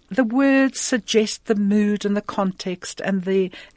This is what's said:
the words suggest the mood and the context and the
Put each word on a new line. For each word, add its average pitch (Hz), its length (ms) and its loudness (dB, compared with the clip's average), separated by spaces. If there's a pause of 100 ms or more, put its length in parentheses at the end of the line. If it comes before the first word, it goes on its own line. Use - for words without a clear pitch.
(100)
the 262 140 2
words 269 560 2
suggest - 640 -2
the 226 100 0
mood 208 500 2
and 202 120 0
the 208 40 0
context - 840 -6
and 196 180 -2
the 190 300 0 (240)